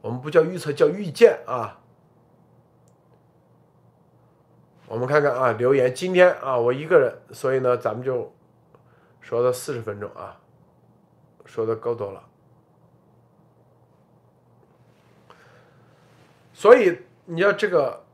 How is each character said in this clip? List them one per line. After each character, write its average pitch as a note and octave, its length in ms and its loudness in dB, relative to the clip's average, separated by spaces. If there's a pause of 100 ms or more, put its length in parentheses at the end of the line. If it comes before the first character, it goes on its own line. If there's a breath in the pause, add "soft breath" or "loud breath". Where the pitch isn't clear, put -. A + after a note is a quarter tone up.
我 A2+ 100 -8
们 B2+ 100 -8
不 D3 80 -12
叫 D#3+ 140 4
预 F3 140 -6
测， D#3 140 -8
叫 C#3+ 160 2
预 F#3 220 -4
见 - 380 6
啊。 A2+ 320 -8 (3000)
我 A2+ 120 -12
们 B2+ 100 -6
看 D3 160 2
看 C#3 100 0
啊， B2+ 200 0
留 B2 200 0
言。 B2+ 220 2
今 F#3 180 -6
天 F3+ 220 6
啊， C3 220 -4
我 A#2+ 140 0
一 C#3+ 140 -6
个 D#3+ 140 4
人， B2 180 0 (160)
所 C3 220 -4
以 C3 40 0
呢， B2 160 0
咱 A2+ 200 -6
们 A#2+ 100 -12
就 B2 260 -6 (920 soft breath)
说 A#2+ 200 -6
到 B2+ 100 2
四 B2+ 220 -8
十 A#2 80 -8
分 G#2 180 -10
钟 G#2 140 -12
啊， - 260 -18 (1040)
说 A2+ 200 -8
的 A2+ 100 -4
够 A#2 200 -6
多 G2+ 160 -10
了。 - 180 -20 (4000 soft breath)
所 A#3 240 8
以 G3 220 2 (260)
你 E3+ 160 -6
要 G3+ 100 2
这 G3+ 160 -4
个 D3 460 -2